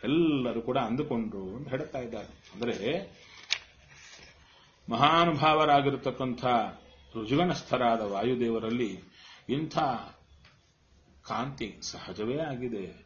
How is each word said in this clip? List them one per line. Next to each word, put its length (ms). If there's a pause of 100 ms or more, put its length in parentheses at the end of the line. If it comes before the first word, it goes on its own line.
ಎಲ್ಲರೂ 580
ಕೂಡ 160
ಅಂದುಕೊಂಡ್ರು 640 (100)
ಅಂತ 140
ಹೇಳ್ತಾ 300
ಇದ್ದಾರೆ. 320 (180)
ಅಂದ್ರೆ 280 (2000)
ಮಹಾನುಭಾವರಾಗಿರತಕ್ಕಂಥ 1600 (680)
ಋಜುಗಣಸ್ಥರಾದ 880
ವಾಯುದೇವರಲ್ಲಿ 920 (560)
ಇಂಥ 280 (1500)
ಕಾಂತಿ 440 (140)
ಸಹಜವೇ 600
ಆಗಿದೆ. 420 (220)